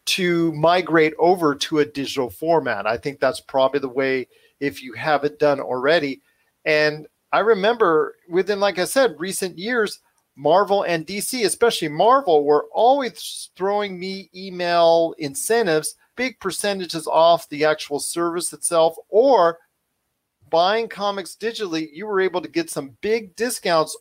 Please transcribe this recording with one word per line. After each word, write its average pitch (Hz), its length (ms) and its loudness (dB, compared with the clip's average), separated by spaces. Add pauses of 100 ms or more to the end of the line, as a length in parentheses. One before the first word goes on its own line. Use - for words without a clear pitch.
to 170 460 0
migrate 156 680 2
over 165 360 2
to 156 240 -2
a 147 80 4
digital 135 420 -6
format. 127 580 -2
I 113 120 0
think 139 200 -8
that's 131 220 0
probably 135 400 0
the 135 80 -6
way 131 400 -2 (320)
if 139 220 -6
you 127 100 -16
haven't 147 460 -2
done 143 220 2
already. 135 600 -2 (440)
And 151 420 0 (260)
I 156 80 2
remember 202 760 2 (120)
within, 185 320 -2
like 196 180 0
I 185 60 0
said, 240 340 2
recent 185 400 -8
years, 214 420 -2 (360)
Marvel 185 480 2
and 165 200 -2
D 196 160 -8
C, 247 220 -4
especially 214 460 0
Marvel, 175 560 4
were 147 280 2
always 240 840 0
throwing 196 420 -4
me 190 360 -10
email 175 840 2
incentives, 156 800 -2 (180)
big 247 260 -6
percentages 185 640 -6
off 165 420 4
the 147 160 -2
actual 151 340 -2
service 170 540 -4
itself, 165 440 0 (120)
or 196 500 4 (920)
buying 202 400 2
comics 196 500 -8
digitally, 190 540 -6
you 175 140 -14
were 202 140 -2
able 180 200 0
to 156 80 -10
get 165 220 -4
some 139 300 -10
big 214 340 -4
discounts 175 680 -2